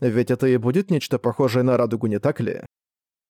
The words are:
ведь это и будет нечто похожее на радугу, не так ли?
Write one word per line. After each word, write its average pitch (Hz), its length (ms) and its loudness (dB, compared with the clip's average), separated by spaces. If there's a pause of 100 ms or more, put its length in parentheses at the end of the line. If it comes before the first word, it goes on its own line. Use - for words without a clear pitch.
ведь 120 300 0
это 127 180 0
и 127 80 4
будет 127 340 0
нечто 139 280 -2
похожее 123 440 0
на 123 140 2
радугу, 117 320 0
не 104 100 -2
так 143 220 -2
ли? - 240 -6 (640)